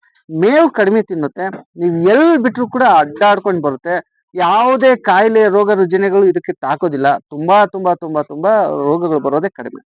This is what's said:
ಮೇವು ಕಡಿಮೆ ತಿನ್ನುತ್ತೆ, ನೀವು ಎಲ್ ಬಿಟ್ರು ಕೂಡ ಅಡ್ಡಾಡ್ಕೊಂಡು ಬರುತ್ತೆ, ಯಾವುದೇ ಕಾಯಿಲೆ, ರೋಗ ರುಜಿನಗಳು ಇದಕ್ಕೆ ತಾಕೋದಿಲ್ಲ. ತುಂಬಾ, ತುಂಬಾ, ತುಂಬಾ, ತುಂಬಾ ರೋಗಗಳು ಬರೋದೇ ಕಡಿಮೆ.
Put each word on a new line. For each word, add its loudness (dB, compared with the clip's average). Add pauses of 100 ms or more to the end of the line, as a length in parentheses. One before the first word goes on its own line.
(400)
ಮೇವು 2
ಕಡಿಮೆ 0
ತಿನ್ನುತ್ತೆ, -6 (280)
ನೀವು 0
ಎಲ್ 4
ಬಿಟ್ರು -4
ಕೂಡ -4 (140)
ಅಡ್ಡಾಡ್ಕೊಂಡು 0
ಬರುತ್ತೆ, -6 (220)
ಯಾವುದೇ 2
ಕಾಯಿಲೆ, 2
ರೋಗ 2
ರುಜಿನಗಳು 2
ಇದಕ್ಕೆ -2
ತಾಕೋದಿಲ್ಲ. -2
ತುಂಬಾ, 0
ತುಂಬಾ, -2
ತುಂಬಾ, -6
ತುಂಬಾ -2
ರೋಗಗಳು -2
ಬರೋದೇ -2
ಕಡಿಮೆ. -14